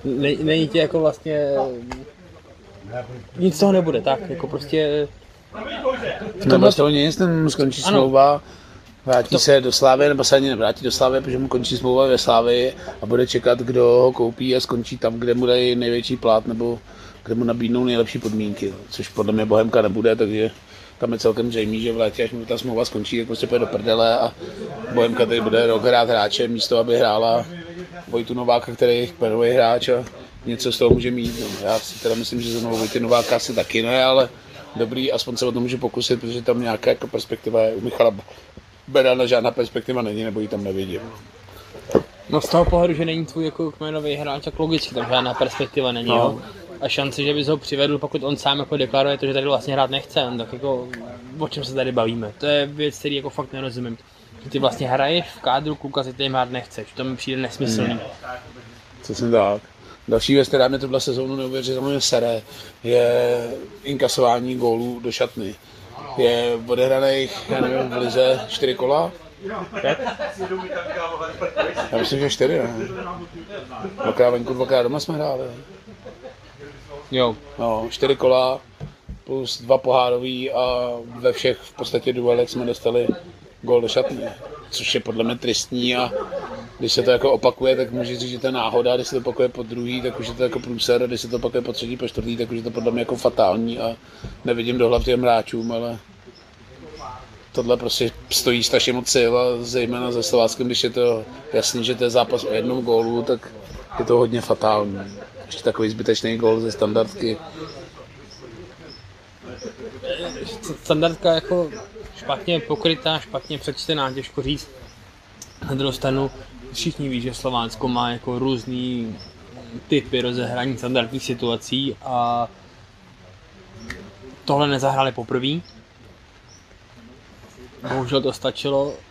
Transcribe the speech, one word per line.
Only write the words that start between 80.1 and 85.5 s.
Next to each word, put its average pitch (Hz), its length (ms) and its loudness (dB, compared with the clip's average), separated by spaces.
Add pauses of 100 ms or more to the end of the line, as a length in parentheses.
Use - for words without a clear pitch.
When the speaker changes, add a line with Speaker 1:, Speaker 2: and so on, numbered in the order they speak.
Speaker 2:
a 123 400 0 (140)
ve 120 280 0
všech 127 240 0
v - 160 -20
podstatě 123 400 -2
duelech 120 360 2
jsme 123 160 -4
dostali 120 420 0 (540)
gól 120 200 4
do 117 60 -2
šatny, 131 360 -2 (480)
což - 240 -4
je 127 60 2
podle 113 220 -6
mě 117 120 -4
tristní 123 600 -2